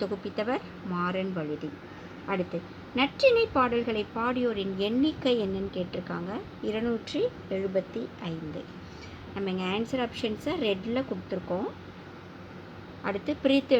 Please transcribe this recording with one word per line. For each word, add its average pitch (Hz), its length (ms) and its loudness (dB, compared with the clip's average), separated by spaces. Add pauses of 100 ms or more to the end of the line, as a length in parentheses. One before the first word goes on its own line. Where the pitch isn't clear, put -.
தொகுப்பித்தவர் 202 600 -2 (280)
மாறன் 185 440 0
வழுதி. 151 340 -2 (600)
அடுத்து, 180 260 0 (400)
நற்றிணை 466 460 6 (120)
பாடல்களை 233 480 4 (120)
பாடியோரின் 233 580 2 (140)
எண்ணிக்கை 262 460 4 (100)
என்னன்னு 190 320 0
கேட்டிருக்காங்க. 180 560 -4 (380)
இருநூற்றி 226 520 0 (360)
எழுபத்தி 190 440 0 (300)
ஐந்து. 160 300 -6 (720)
நம்ம 196 200 -2
இங்க 185 120 0 (100)
ஆன்சர் 233 320 0
ஆப்ஷன்ஸை 233 460 -2 (120)
ரெட்ல 220 440 2
கொடுத்துருக்கோம். 185 600 -2 (1400)
அடுத்து, 202 240 -2 (100)
பிரித்து 277 360 8